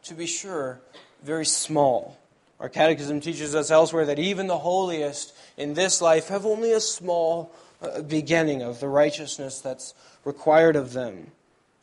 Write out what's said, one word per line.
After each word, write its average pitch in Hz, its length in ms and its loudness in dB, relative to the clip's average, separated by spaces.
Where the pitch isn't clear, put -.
to 175 100 -16
be 165 100 -10
sure, 151 560 -6
very 156 220 -4
small. 143 720 0
Our 127 120 -10
catechism 147 500 2
teaches 151 340 -6
us 151 160 0
elsewhere 160 360 4
that 143 120 -2
even 190 280 -2
the 175 120 -2
holiest 170 760 -4
in 147 160 -6
this 180 260 0
life 165 280 4
have 196 180 -4
only 220 260 0
a 220 80 2
small, 170 720 -2
uh, - 180 -8
beginning 151 600 0
of 120 180 -8
the 139 80 -6
righteousness 143 720 0
that's - 320 -10
required 156 520 6
of 127 160 -4
them. 113 400 -10